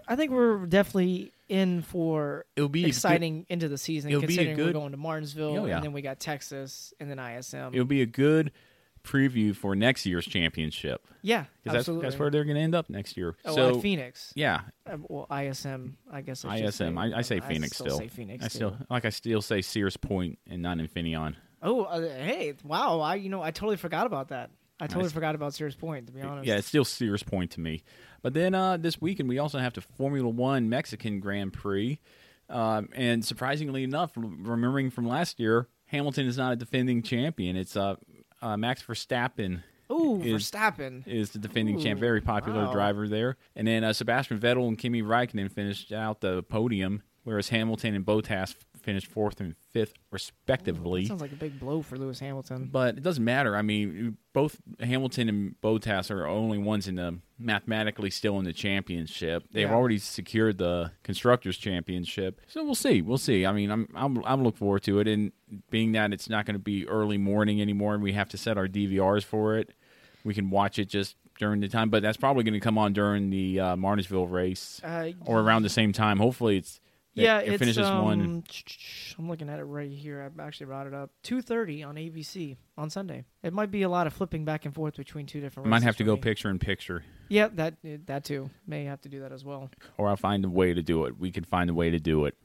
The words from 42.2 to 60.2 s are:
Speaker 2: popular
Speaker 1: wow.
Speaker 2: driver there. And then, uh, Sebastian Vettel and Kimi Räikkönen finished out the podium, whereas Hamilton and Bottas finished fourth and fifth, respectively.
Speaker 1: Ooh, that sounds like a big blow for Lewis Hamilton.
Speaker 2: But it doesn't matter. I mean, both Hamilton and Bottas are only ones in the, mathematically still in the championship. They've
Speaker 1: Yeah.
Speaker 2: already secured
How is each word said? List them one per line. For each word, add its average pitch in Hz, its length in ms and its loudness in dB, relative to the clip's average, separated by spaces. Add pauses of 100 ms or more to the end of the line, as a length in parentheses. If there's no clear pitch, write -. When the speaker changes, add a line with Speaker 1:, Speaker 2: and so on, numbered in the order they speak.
Speaker 2:
popular 107 440 0
Speaker 1:
wow. 101 80 -2
Speaker 2:
driver 104 340 2
there. 117 300 0 (180)
And 110 120 -2
then, 113 160 2
uh, 110 100 2
Sebastian 117 460 0
Vettel 123 280 4
and 110 100 0
Kimi 120 240 0
Räikkönen 110 500 2
finished 101 400 -4
out 110 300 -4
the 90 220 0
podium, 104 580 0 (220)
whereas 107 260 -2
Hamilton 113 460 0
and 95 100 -2
Bottas 107 480 0 (280)
finished 98 260 -2
fourth 104 340 -4
and 85 140 -6 (160)
fifth, 113 220 0 (180)
respectively. 90 880 -2
Speaker 1:
Ooh, 92 40 2
that 104 40 0
sounds 175 140 -4
like 143 100 -10
a 139 40 -14
big 143 240 -10
blow 143 220 -4
for 147 160 -10
Lewis 135 220 -8
Hamilton. 131 520 -8
Speaker 2:
But 127 260 2
it 135 60 -10
doesn't 151 200 0
matter. 120 320 4
I 104 80 2
mean, 104 540 0 (140)
both 147 300 0 (180)
Hamilton 123 480 0
and 101 320 0
Bottas 107 520 0
are 90 160 -2
only 107 320 0
ones 101 280 0
in 95 80 -4
the, 87 220 -4 (220)
mathematically 107 720 -2
still 101 260 0
in 95 80 0
the 85 80 -2
championship. 85 960 -4
They've 107 160 0
Speaker 1:
Yeah. 110 60 2
Speaker 2:
already 117 240 4
secured 104 640 0